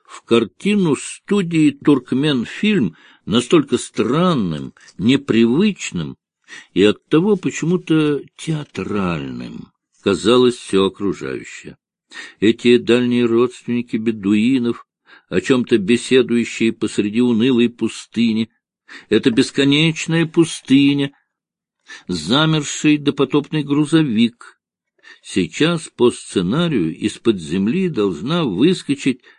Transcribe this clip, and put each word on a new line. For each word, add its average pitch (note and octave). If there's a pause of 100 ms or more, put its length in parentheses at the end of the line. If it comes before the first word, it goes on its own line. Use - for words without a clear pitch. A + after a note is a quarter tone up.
в -
картину D#3+
студии E3+
"Туркменфильм", C#3 (300)
настолько B2
странным, A2 (240)
непривычным A#2 (560)
и F2
оттого D#3
почему-то D#3 (120)
театральным F2+ (300)
казалось A#2
все F#2+
окружающее. C#2 (600)
Эти A#2+
дальние A#2+
родственники A#2+
бедуинов, A2 (420)
о F#2
чем-то B2
беседующие A#2
посреди G#2
унылой A#2+
пустыни, A2+ (600)
эта A2
бесконечная D#3
пустыня, C#3 (960)
замерший D3
допотопный C#3+
грузовик. C#3 (600)
Сейчас D3
по A#2+
сценарию G#2
из-под G#2+
земли G2+
должна G#2+
выскочить C#3 (180)